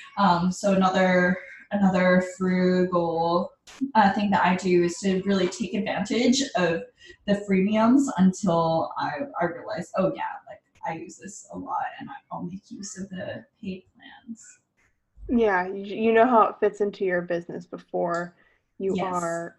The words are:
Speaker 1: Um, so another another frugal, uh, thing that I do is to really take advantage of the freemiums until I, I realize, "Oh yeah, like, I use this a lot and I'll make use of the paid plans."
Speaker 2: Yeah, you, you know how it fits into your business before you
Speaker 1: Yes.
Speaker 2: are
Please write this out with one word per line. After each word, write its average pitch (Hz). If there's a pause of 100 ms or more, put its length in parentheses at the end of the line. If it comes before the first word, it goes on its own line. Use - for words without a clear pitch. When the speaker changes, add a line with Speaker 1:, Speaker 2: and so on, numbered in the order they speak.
(160)
Speaker 1:
Um, 180
so 196
another 185 (360)
another 185 (140)
frugal, 180 (420)
uh, 208
thing 202
that 175
I 185
do 180
is 170
to 190
really 190
take -
advantage 233 (140)
of 170 (440)
the 202
freemiums 214 (120)
until 170
I, 143 (200)
I 170
realize, -
"Oh 190
yeah, - (240)
like, - (260)
I 160
use -
this -
a -
lot - (140)
and - (220)
I'll 170
make 180
use 196
of 185
the 190 (160)
paid 190 (100)
plans." - (680)
Speaker 2:
Yeah, 208
you, 196
you 226
know 226
how 226
it -
fits 208
into 202
your 180
business 175
before 175 (440)
you 190
Speaker 1:
Yes. 190
Speaker 2:
are 170